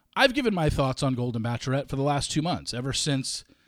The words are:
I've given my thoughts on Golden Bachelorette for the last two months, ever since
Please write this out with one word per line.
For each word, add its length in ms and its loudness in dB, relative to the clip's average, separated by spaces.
I've 180 6
given 220 2
my 160 2
thoughts 320 0
on 120 2
Golden 280 -2
Bachelorette 460 -2
for 80 -6
the 60 0
last 280 0
two 120 0
months, 300 -4
ever 200 -4
since 520 -2